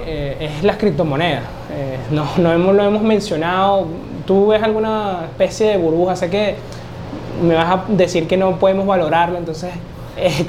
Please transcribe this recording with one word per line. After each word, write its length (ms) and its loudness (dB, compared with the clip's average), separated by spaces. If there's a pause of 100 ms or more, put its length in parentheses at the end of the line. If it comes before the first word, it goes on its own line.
eh, 340 -6
es 240 -6
las 140 2
criptomonedas. 680 0 (280)
Eh, 260 -6 (140)
no, 140 0 (140)
no 120 4
hemos, 240 4
lo 80 4
hemos 200 2
mencionado. 840 2 (380)
¿Tú 220 4
ves 140 4
alguna 640 -2
especie 420 0
de 100 4
burbuja? 380 2
Sé 140 -2
que 260 0 (920)
me 60 6
vas 140 4
a 260 2
decir 320 2
que 120 0
no 200 2
podemos 300 2
valorarla, 500 2
entonces, 320 -6 (480)
eh, 320 0